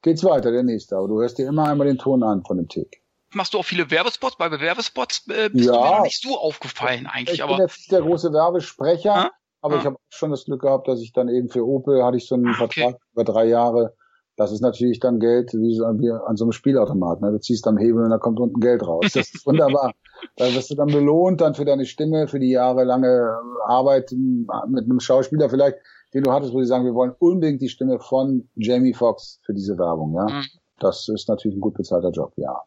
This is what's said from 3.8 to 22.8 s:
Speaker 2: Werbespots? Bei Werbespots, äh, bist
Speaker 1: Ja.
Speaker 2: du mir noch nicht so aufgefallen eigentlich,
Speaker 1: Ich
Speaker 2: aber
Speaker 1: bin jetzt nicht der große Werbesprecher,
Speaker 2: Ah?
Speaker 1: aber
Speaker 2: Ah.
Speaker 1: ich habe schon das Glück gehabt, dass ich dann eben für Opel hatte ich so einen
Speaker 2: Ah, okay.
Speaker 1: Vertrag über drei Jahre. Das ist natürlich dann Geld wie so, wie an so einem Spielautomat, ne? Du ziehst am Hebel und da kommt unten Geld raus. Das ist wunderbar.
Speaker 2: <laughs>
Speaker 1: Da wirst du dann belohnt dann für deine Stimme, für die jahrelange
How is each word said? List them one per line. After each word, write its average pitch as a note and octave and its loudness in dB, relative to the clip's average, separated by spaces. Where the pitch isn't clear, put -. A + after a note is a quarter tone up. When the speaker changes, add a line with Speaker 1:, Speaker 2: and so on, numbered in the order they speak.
Speaker 2:
Werbespots? A3+ -2
Bei E3 -2
Werbespots, D#3 -6
äh, G#3+ -2
bist B2 2
Speaker 1:
Ja. A#2+ 4
Speaker 2:
du A#2+ 4
mir D#3+ 4
noch G#3 4
nicht - -4
so C4 -6
aufgefallen B2+ -6
eigentlich, B2 -6
Speaker 1:
Ich - -4
Speaker 2:
aber C#3 0
Speaker 1:
bin F#3+ 4
jetzt - -10
nicht - -6
der F#3 4
große E3 0
Werbesprecher, E3+ 0
Speaker 2:
Ah? F#3 2
Speaker 1:
aber D3 -2
Speaker 2:
Ah. - 0
Speaker 1:
ich D3 -4
habe C3+ -4
schon D#3 -6
das C#3 -6
Glück C#3 -6
gehabt, C3+ 0
dass B2 -2
ich A2+ -14
dann B2 0
eben B2 -2
für A#2+ -2
Opel C3 2
hatte B2 0
ich A#2+ -6
so - -2
einen B2 2
Speaker 2:
Ah, A#2 -2
okay. - -2
Speaker 1:
Vertrag A#2+ -2
über A#2 -2
drei A2+ 2
Jahre. A#2 2
Das G#2 0
ist G#2 -6
natürlich A#2+ 0
dann A#2+ 0
Geld A#2+ 2
wie A2+ 0
so, A2+ 0
wie A2+ 0
an A2+ -4
so A2+ -2
einem A#2 2
Spielautomat, G2+ 0
ne? G#2 0
Du G#2+ -2
ziehst A2+ -2
am G#2+ 4
Hebel A2+ 4
und A2+ 2
da A2+ 2
kommt A#2 -2
unten A#2+ 0
Geld A#2+ 2
raus. E2+ 0
Das - -2
ist - -10
wunderbar. C#3 2
Speaker 2:
<laughs> - -20
Speaker 1:
Da B2 2
wirst C3 -4
du D3 -4
dann D3 0
belohnt D#3 4
dann D3+ 4
für C#3 -4
deine C#3 0
Stimme, D#3 -2
für C#3 -4
die B2+ 2
jahrelange B2+ 2